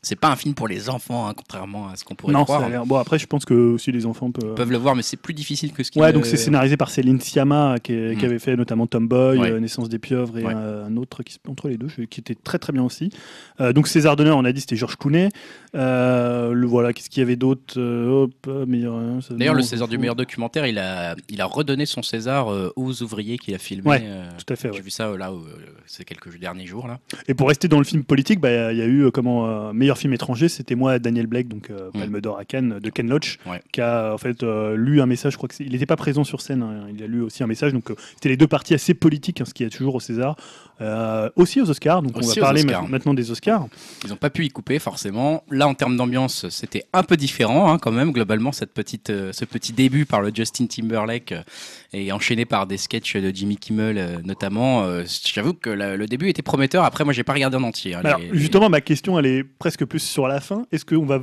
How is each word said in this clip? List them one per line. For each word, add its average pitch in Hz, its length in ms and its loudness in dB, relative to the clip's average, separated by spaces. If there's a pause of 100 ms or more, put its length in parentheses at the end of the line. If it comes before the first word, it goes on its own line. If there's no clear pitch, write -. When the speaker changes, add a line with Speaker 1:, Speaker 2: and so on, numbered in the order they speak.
Speaker 1:
C'est - 120 -6
pas 156 140 4
un 135 60 4
film 143 200 -4
pour 113 120 -6
les 101 220 -6
enfants, 120 380 -4
hein, 104 100 -6
contrairement 101 520 -12
à 92 60 -14
ce - 80 -16
qu'on - 120 -12
pourrait - 180 0
Speaker 2:
Non, 143 100 6
Speaker 1:
croire. 139 180 2
Speaker 2:
ça 123 40 0
a 117 40 -2
l'air, 120 180 -4
bon, 135 100 4
après, 147 220 2
je - 80 -6
pense 147 180 -2
que - 80 2
aussi 120 380 4
les 117 160 -2
enfants 123 240 -4
peuvent 110 240 -6
Speaker 1:
Peuvent 120 160 0
le 123 80 2
voir, 131 160 4
mais 120 80 -2
c'est - 140 -6
plus - 180 -10
difficile 147 380 -6
que 135 100 -6
ce - 80 -6
qu'ils 151 100 4
Speaker 2:
Ouais, 156 60 8
Speaker 1:
ne 160 60 6
Speaker 2:
donc 147 120 4
c'est - 120 2
scénarisé 139 380 4
par 131 140 0
Céline 127 320 2
Sciamma, 143 640 2
qui 123 100 -4
est, 113 240 -2
qui 104 80 0
Speaker 1:
Hmm. 123 40 2
Speaker 2:
avait 117 100 0
fait 127 160 0
notamment 117 320 0
Tomboy, 127 500 4
Speaker 1:
Ouais. 117 140 4
Speaker 2:
euh, 113 80 -2
Naissance 113 300 -4
des 113 100 -6
pieuvres 120 400 -4
et 113 40 -4
Speaker 1:
Ouais. 113 100 -2
Speaker 2:
un, 107 320 -6
un 110 120 -4
autre 123 240 -8
qui - 120 -12
se, - 140 -20
entre 139 220 -8
les 120 80 -4
deux, 123 100 -8
je, 143 160 -10
qui - 160 -12
était 120 140 -10
très, - 240 -8
très - 160 -6
bien 131 100 0
aussi. 156 280 -4 (480)
Euh, 123 140 2
donc 147 140 6
César 151 280 6
d'honneur, 151 220 6
on 127 80 4
a 123 60 2
dit, 139 100 -2
c'était - 140 -4
Georges 113 220 -4
Clooney. 170 320 2 (460)
Euh, 123 760 2
le, 123 140 2
voilà, 120 260 4
qu'est-ce - 160 -10
qu'il 135 120 -2
y - 20 4
avait 123 120 2
d'autre ? 131 420 0
Euh, 120 460 2
hop, 131 100 0 (140)
euh, 135 180 -6
meilleur, 120 300 -2
hein, 117 260 -4
ça, 123 120 -12
Speaker 1:
D'ailleurs, 131 200 2
Speaker 2:
non, 147 60 4
Speaker 1:
le - 20 2
Speaker 2:
on - 20 2
s'en 117 60 -2
Speaker 1:
César 120 180 -2
du 117 80 -4
Speaker 2:
fout. 117 60 -2
Speaker 1:
meilleur 120 140 -2
documentaire, 123 520 -4
il 110 120 -2
a, 90 360 -6 (140)
il 101 120 -6
a 92 40 0
redonné 139 400 -2
son - 160 -6
César, 117 500 -2
euh, 95 240 -2
aux 127 280 -4
ouvriers 110 340 -6
qu'il 107 180 -8
a - 20 -8
filmé, 95 320 -4
Speaker 2:
Ouais, 139 140 4
Speaker 1:
euh, 95 340 -12
Speaker 2:
tout - 160 -10
à - 20 -4
fait, 120 160 -8
Speaker 1:
j'ai 98 80 -10
Speaker 2:
ouais. 95 40 -16
Speaker 1:
vu 95 60 -18
ça, 110 200 -6
euh, 98 80 -6
là, 95 140 -8
euh, 95 40 -10 (500)
ces - 180 -20
quelques 87 360 -20
derniers 90 260 -10
jours, 107 220 -12
là. 120 120 -12 (280)
Speaker 2:
Et 135 60 0
pour 131 140 4
rester 151 200 2
dans 156 100 8
le 139 80 6
film 151 180 0
politique, 139 360 4
bah, 117 340 2
il 113 60 0
y - 20 0
a 113 40 0
eu, 135 200 6
euh, 123 60 6
comment, 120 360 0
euh, 107 260 -6
meilleur 127 240 4
film 139 160 0
étranger, 127 360 0
c'était 127 260 -4
Moi, 127 240 2
Daniel 117 280 0
Blake, 120 200 -2
donc, 104 220 -12
euh, 98 240 -12
Speaker 1:
Hmm. 104 60 -4
Speaker 2:
Palme 104 220 -4
d'Or 104 160 -6
à 101 80 -12
Cannes, 120 340 -2
de 104 100 -6
Ken 117 200 -4
Loach, 151 360 0
Speaker 1:
Ouais. 90 160 -10 (100)
Speaker 2:
qui 127 100 -4
a, 117 320 0
en 110 40 -4
fait, 120 260 -4
euh, 107 320 -2
lu 139 260 4
un 131 40 6
message, 127 280 0
je - 40 -10
crois 127 120 -8
que - 60 -16
c'est, 147 100 -10
il 127 100 -6
était 131 100 0
pas 160 120 2
présent 147 260 0
sur - 180 -6
scène, 127 220 -2
hein, 107 300 -8
il 104 100 -12
a 107 40 -10
lu 120 140 -2
aussi 113 220 -6
un 117 40 -2
message, 139 260 0
donc, 120 180 -4
euh, 104 40 -6 (200)
c'était - 140 -2
les 131 80 2
deux 151 100 8
parties 151 260 2
assez 160 200 4
politiques, 156 480 2
hein, 120 40 -2
ce - 80 -16
qu'il 120 120 -4
y - 20 -4
a - 20 -4
toujours 131 260 -2
au 123 60 -2
César, 127 340 -2 (460)
euh, 110 540 -2
aussi 180 260 4
aux 190 80 2
Oscars, 160 320 2
donc 127 140 -4
on 120 40 -6
Speaker 1:
Aussi 117 200 0
Speaker 2:
va - 40 4
Speaker 1:
aux - 20 6
Speaker 2:
parler 147 180 6
Speaker 1:
Oscars. 135 200 2
Speaker 2:
ma-, - 60 -6
maintenant 135 240 0
des 120 180 0
Oscars. 170 360 0 (380)
Speaker 1:
Ils 101 80 -8
ont - 40 -10
pas 147 140 0
pu 170 140 -2
y 127 40 -2
couper, 131 300 -4
forcément. 117 720 -4
Là, 139 160 4
en 139 80 2
termes 127 200 0
d'ambiance, 123 540 0
c'était - 440 -8
un 185 100 4
peu 180 140 4
différent, 139 540 4
hein, - 60 4
quand - 140 0
même, 135 200 2
globalement, 113 400 0
cette - 220 -8
petite, - 380 -8
euh, 98 200 -4
ce 113 140 -8
petit 117 280 -8
début 135 320 4
par 107 160 2
le 104 120 0
Justin 113 320 -2
Timberlake, 113 680 -4
euh, 165 80 -8 (520)
et 98 180 -6
enchaîné 113 340 0
par 101 200 0
des 98 120 -6
sketchs - 400 -6
de 95 160 0
Jimmy 101 240 -2
Kimmel, 110 400 -2
euh, 87 260 -4
notamment. 104 600 0
Euh, 87 180 -4 (220)
j'avoue 123 280 -2
que - 160 -8
la, 101 280 -4
le 104 100 -4
début 131 220 -2
était - 120 -2
prometteur. 143 420 2
Après, 151 200 2
moi, 143 100 2
j'ai 120 100 -2
pas 139 100 -2
regardé 135 240 0
en 131 60 0
entier, 107 320 -6
hein, 87 80 -6
Speaker 2:
Alors, 147 160 2
Speaker 1:
les, 87 100 -10 (100)
Speaker 2:
justement, 175 260 6
Speaker 1:
les 208 60 6
Speaker 2:
ma 151 100 4
question, 170 380 0
elle 139 80 4
est 131 160 2
presque 151 420 -4
plus 156 140 -4
sur 139 280 -2
la 139 140 -2
fin. 214 300 -6
Est-ce 156 140 -4
qu'on 156 200 2
va 135 180 0